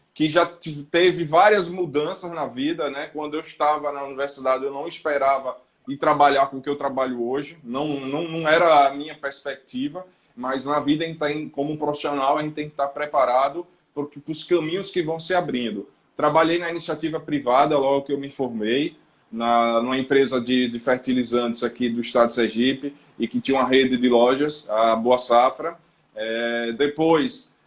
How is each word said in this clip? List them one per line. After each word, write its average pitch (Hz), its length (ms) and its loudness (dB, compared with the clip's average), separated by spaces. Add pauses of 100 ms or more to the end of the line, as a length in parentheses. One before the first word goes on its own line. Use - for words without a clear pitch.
(140)
que 151 160 0
já 170 160 4
t-, 147 440 -10
teve 170 360 2
várias 185 420 4
mudanças 170 640 -6
na 156 140 -6
vida, 143 440 -4
né? 143 220 -10
Quando 151 220 -10
eu 156 80 -6
estava 147 500 -2
na 139 120 -10
universidade, 135 600 -2
eu 139 80 -4
não 143 160 -8
esperava 139 720 -2 (280)
ir 139 120 -8
trabalhar 143 500 4
com 135 100 -12
o 131 40 -8
que 143 80 -6
eu 143 80 -2
trabalho 131 500 -2
hoje, 143 360 -6
não, 131 240 -6
não, 139 360 -6
não 160 240 -4
era 156 400 6
a 135 60 0
minha 147 220 -10
perspectiva, 143 880 -8 (300)
mas 127 300 -6
na 147 140 0
vida, 147 240 0
a 165 40 -2
gente 160 120 -10
tem, 151 300 -4
como 147 280 -4
profissional, 147 600 -2
a 151 40 -2
gente 151 120 -6
tem 151 120 -8
que - 80 -14
estar 139 140 -2
preparado 143 800 0 (300)
porque, 147 240 -8
pros 156 240 -10
caminhos 175 480 -2
que 185 100 0
vão 160 180 -6
se 185 140 -4
abrindo. 120 560 -2 (260)
Trabalhei 160 440 2
na 170 100 -4
iniciativa 160 500 -6
privada 143 600 2
logo 135 240 2
que 143 100 -6
eu 139 60 -2
me 139 100 -10
formei, 123 640 -2 (360)
na, 117 500 2
numa 127 160 -2
empresa 131 420 2
de, 123 300 0
de 117 100 -8
fertilizantes 120 840 0
aqui 120 260 -2
do 117 120 -2
estado 117 260 2
de - 80 -8
Sergipe, 123 600 0 (220)
e 117 100 -2
que 123 140 -4
tinha 135 160 0
uma 127 100 2
rede 131 300 4
de 123 100 2
lojas, 131 600 2
a 113 260 2
Boa 123 220 2
Safra. 131 640 2 (360)
É, 117 580 -4
depois, 147 800 0 (160)